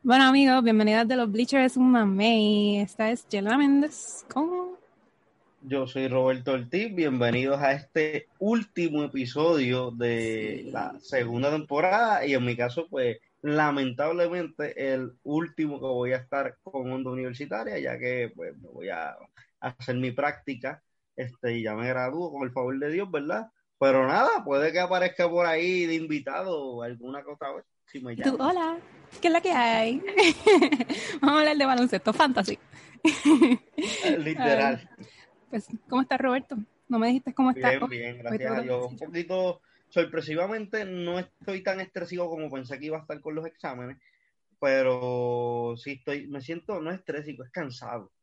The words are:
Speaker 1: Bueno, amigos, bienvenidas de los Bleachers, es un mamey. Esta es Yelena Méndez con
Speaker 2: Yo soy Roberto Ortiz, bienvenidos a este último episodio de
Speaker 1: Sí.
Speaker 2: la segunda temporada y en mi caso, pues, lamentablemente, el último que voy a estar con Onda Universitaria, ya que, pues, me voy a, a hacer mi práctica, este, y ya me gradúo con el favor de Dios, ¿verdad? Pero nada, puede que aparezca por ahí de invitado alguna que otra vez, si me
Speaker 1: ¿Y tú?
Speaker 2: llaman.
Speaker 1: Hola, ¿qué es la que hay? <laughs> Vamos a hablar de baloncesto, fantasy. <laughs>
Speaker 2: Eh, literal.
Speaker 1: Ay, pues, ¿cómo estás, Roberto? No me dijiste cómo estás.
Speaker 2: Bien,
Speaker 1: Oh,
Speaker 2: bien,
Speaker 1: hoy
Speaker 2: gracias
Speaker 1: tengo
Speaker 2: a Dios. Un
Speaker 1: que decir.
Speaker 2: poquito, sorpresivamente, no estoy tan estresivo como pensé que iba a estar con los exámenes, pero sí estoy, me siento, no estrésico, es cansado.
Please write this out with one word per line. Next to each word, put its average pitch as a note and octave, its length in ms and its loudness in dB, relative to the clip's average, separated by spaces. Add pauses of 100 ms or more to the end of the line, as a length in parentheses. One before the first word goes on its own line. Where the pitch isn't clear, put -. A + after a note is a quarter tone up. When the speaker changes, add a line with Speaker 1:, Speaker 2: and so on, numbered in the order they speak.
Speaker 1:
Bueno, C4 220 8
amigos, C4 380 6
bienvenidas A3 440 4
de C4 80 2
los A#3 160 0
Bleachers, B3+ 420 2
es - 40 -2
un B3+ 140 8
mamey. G#3 880 4
Esta A3 320 -2
es - 180 -6
Yelena G#3 280 0
Méndez C#4+ 760 2
con F4+ 380 -2 (880)
Speaker 2:
Yo C3 260 -4
soy C3 220 -4
Roberto C3 440 2
Ortiz, F3 400 -4
bienvenidos C3+ 680 0
a C3+ 100 4
este D#3 560 -2 (120)
último F3 680 0
episodio C3 840 0
de A2+ 760 -2
Speaker 1:
Sí. - 60 -12
Speaker 2:
la - 280 -8
segunda B2 520 -2
temporada E3 760 0
y C#3 80 0
en B2 100 2
mi A#2+ 140 -2
caso, B2 320 -4
pues, B2 280 -2 (240)
lamentablemente, D3 1500 -2
el B2+ 200 -6 (100)
último D3+ 560 -4
que C3 60 -10
voy B2 260 -2
a B2+ 60 0
estar C3+ 460 -6
con C3 280 -8
Onda B2+ 200 -6
Universitaria, D3 680 -8
ya B2 180 -6
que, B2 380 -4
pues, E2+ 220 -12
me - 120 -20
voy D#2 200 -12
a, E2 220 -8
a - 60 -20 (440)
hacer B2+ 340 -8
mi B2+ 160 -4
práctica, C#3 720 -6 (320)
este, B2 440 -6
y A2+ 40 -6
ya G#2+ 120 -4
me A#2+ 120 -6
gradúo C3 440 -4
con C#3 120 -8
el B2 80 -6
favor C3 260 -4
de D3 140 -4
Dios, F#3+ 180 -4
¿verdad? F3 380 -6 (320)
Pero C3 260 6
nada, A#3 380 2
puede D3 300 0
que F3+ 80 2
aparezca F3+ 480 0
por F3 160 2
ahí F3 400 0
de E3 100 -2
invitado D3+ 880 -6
alguna B2 400 -10
que C#3+ 80 -14
otra C#3+ 220 -10
vez, - 100 -12 (220)
si - 160 -14
me A#2+ 120 -10
Speaker 1:
¿Y - 40 -8
tú? C4+ 140 0
Speaker 2:
llaman. B3+ 180 -4
Speaker 1:
Hola, E4+ 280 -2 (440)
¿qué F4 60 2
es D#4+ 60 4
la E4+ 80 4
que F#4 100 0
hay? A#3 500 2 (540)
<laughs> D4 680 2
Vamos C#4+ 160 6
a - 20 6
hablar D4+ 180 4
de C#4 80 4
baloncesto, B3 460 2
fantasy. G#3+ 480 2 (440)
<laughs> C#4+ 560 6 (460)
Speaker 2:
Eh, D#4 120 4
literal. D3+ 720 0 (100)
Speaker 1:
Ay, - 80 -20 (440)
pues, A3 180 -6 (220)
¿cómo B3+ 120 0
estás, C4 180 -2
Roberto? C4 360 -2 (320)
No A#3 100 0
me A3+ 100 2
dijiste B3+ 260 -2
cómo B3+ 180 2
estás. B3+ 200 2
Speaker 2:
Bien, C4+ 120 0
Speaker 1:
Oh, - 40 -4
Speaker 2:
bien, A#2+ 280 -8
Speaker 1:
hoy - 40 -20
Speaker 2:
gracias A#2 220 -4
Speaker 1:
tengo B2+ 140 -2
Speaker 2:
a B2+ 60 -2
Dios. B2 240 -2
Un - 20 -10
Speaker 1:
que B2 60 -12
decir. D3+ 140 -12
Speaker 2:
poquito, F3 540 -4 (280)
sorpresivamente, F#3 960 -4
no F3 340 -6
estoy F#3+ 420 -10
tan F#3+ 200 -4
estresivo F3 480 -8
como D#3 200 -8
pensé C3+ 300 -12
que D3 80 -14
iba D#3 100 -6
a D#3 40 -12
estar D3+ 200 -14
con D#3 140 -10
los D#3+ 100 -8
exámenes, B2+ 520 -12 (640)
pero B2 1160 0
sí C#3+ 220 -12
estoy, C#3+ 280 -8
me C#3 140 -12
siento, E3 400 -10
no D#3+ 100 -6
estrésico, D3+ 520 -10
es - 80 -20
cansado. A#2+ 600 -10 (120)